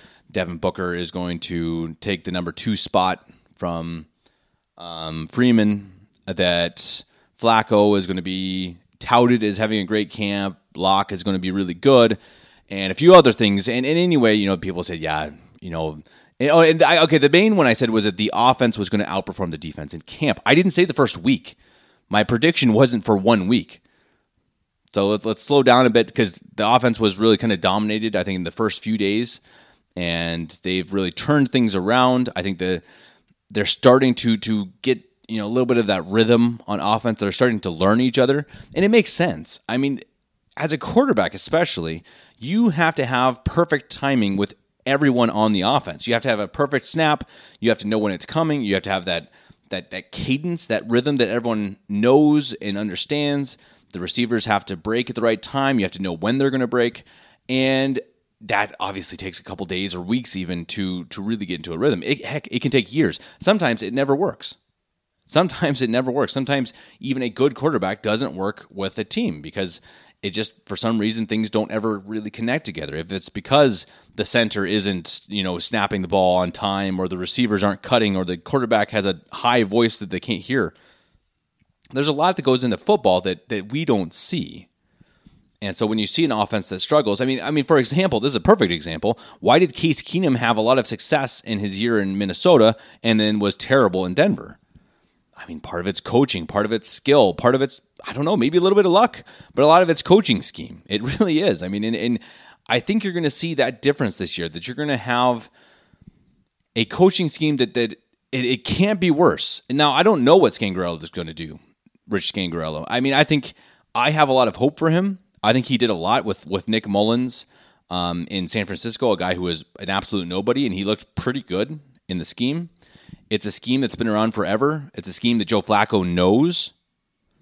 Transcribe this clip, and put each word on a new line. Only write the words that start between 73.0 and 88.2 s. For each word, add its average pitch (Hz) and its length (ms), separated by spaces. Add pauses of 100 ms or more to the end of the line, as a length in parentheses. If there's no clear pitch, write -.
it's 95 180
because 131 560 (280)
the 104 100
center 107 420
isn't, 95 600
you 101 140
know, 90 160
snapping 101 440
the 90 60
ball 92 280
on 90 160
time, 98 460
or 92 100
the 90 100
receivers 104 440
aren't 101 200
cutting, 107 340
or 92 80
the 90 120
quarterback 110 540
has 104 160
a 90 140 (120)
high 120 320
voice 110 340
that 98 120
they 92 100
can't 90 220
hear, 120 320 (1160)
there's 143 160
a 151 40
lot 165 240
that 151 60
goes 127 220
into 110 140
football 95 440
that, 92 280
that 104 200
we 151 140
don't 101 280
see. - 560 (920)
And 98 140
so 113 120
when 110 120
you 107 80
see 165 180
an 139 80
offense 104 360
that 92 120
struggles, 110 400
I 127 40
mean, 131 160
I 113 100
mean, 147 140
for 156 140
example, 139 420